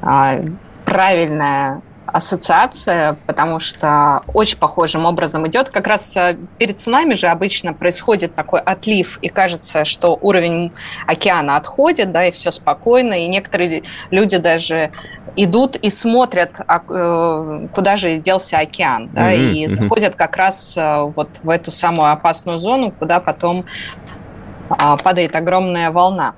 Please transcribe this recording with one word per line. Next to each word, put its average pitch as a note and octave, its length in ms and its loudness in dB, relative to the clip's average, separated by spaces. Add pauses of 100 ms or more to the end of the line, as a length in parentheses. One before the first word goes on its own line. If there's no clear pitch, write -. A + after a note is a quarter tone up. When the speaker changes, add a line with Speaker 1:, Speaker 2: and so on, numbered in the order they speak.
Speaker 1:
а, C3+ 380 2 (460)
правильная D3+ 960 0 (260)
ассоциация, E3+ 1160 0
потому D#3+ 340 -2
что D3 640 2 (120)
очень G#3+ 240 2
похожим E3 480 0
образом D#3+ 420 0
идёт. B3 220 0
Как G3 180 -2
раз, G#3 300 0
э, F3 200 2 (200)
перед G3+ 220 -2
цунами C4+ 340 2
же F#3+ 140 0
обычно E3+ 460 -2
происходит F3 640 0
такой D#3+ 240 0
отлив, F#3+ 600 -2
и F3+ 80 -6
кажется, E3+ 560 0
что E3+ 360 0
уровень E3+ 500 0 (360)
океана E3 480 0
отходит, A#3+ 560 0
да, E3+ 140 2
и E3+ 60 2
всё E3+ 200 -4
спокойно, A#3 600 0
и E3+ 140 -2
некоторые F3+ 560 -2 (280)
люди F#3+ 260 2
даже E3 540 0 (460)
идут G3+ 400 2
и G#3 120 -2
смотрят, A3+ 760 0
а, E3 220 2
э, E3 840 -2
куда G3 240 2
же F3 220 -2
делся F3+ 420 0
океан, C#3+ 540 -2
да, - 160 2
Speaker 2:
Мгм, - 40 4 (200)
Speaker 1:
и D#3 140 -2
Speaker 2:
мгм. - 20 -2
Speaker 1:
заходят G3+ 460 0
как - 220 -2
раз, F#3+ 400 0
э, D3+ 380 0
вот - 280 -6
в D#3+ 60 -6
эту E3 220 -2
самую E3 400 2
опасную E3 480 -2
зону, A3+ 320 0
куда E3 300 0
потом, F3+ 420 -2 (1080)
а, D3 280 2
падает F3+ 380 0
огромная F3 560 0
волна. F3 460 2